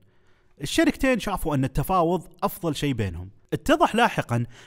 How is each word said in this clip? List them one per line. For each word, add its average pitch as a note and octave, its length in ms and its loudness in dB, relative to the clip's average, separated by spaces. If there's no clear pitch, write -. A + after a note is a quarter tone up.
الشركتين C4+ 580 2
شافوا F3 360 -2
أن C3+ 80 2
التفاوض E3 640 0
أفضل E3+ 320 -4
شيء C#3 180 -2
بينهم. F#2 360 -6
اتضح D4+ 420 2
لاحقًا G#3+ 400 0